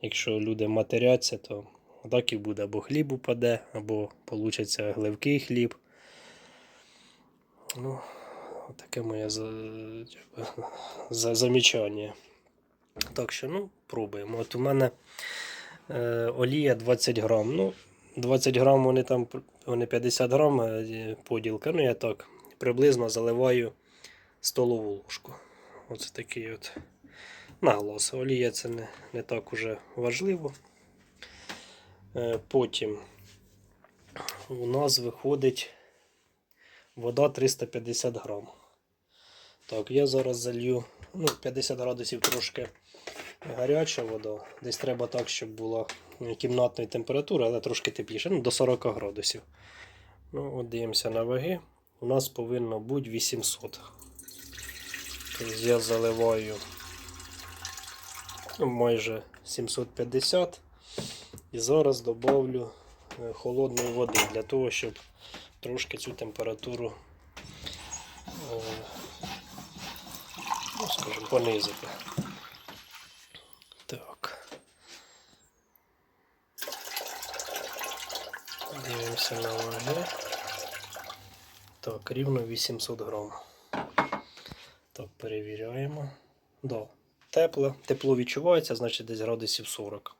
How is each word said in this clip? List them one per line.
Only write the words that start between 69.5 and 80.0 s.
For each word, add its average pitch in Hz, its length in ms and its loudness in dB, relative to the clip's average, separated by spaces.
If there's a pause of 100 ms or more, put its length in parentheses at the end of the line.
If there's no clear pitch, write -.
ну, - 60 -2
скажімо, 107 440 -4
понизити. 117 560 2 (2000)
Так. - 640 -10 (4000)
Дивимося 117 460 -2
на 117 140 -2
ваги. 117 560 -2 (1800)